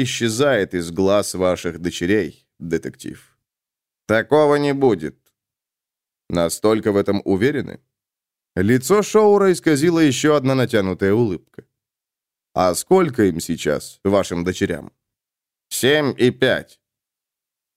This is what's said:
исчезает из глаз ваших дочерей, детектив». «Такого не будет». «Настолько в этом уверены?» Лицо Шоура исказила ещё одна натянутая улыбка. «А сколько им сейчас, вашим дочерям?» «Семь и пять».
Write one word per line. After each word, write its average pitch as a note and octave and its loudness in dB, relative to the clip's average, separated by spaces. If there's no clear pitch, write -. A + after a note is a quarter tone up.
исчезает A#2 -2
из E2+ -6
глаз F#2+ 0
ваших F2+ -4
дочерей, F2 -4
детектив». - -10
«Такого C#3+ 2
не C#3+ 0
будет». G#2+ 0
«Настолько G#2 0
в G2+ 2
этом G2+ 0
уверены?» G#2+ -2
Лицо C3 2
Шоура G3+ 4
исказила E3 2
ещё D3+ 2
одна C3+ 0
натянутая G2 0
улыбка. G#2+ -2
«А F2+ 2
сколько E3 0
им E2+ 0
сейчас, D2+ -6
вашим F#2 0
дочерям?» F2+ -6
«Семь C#3+ 0
и A#2+ 2
пять». G#2+ -2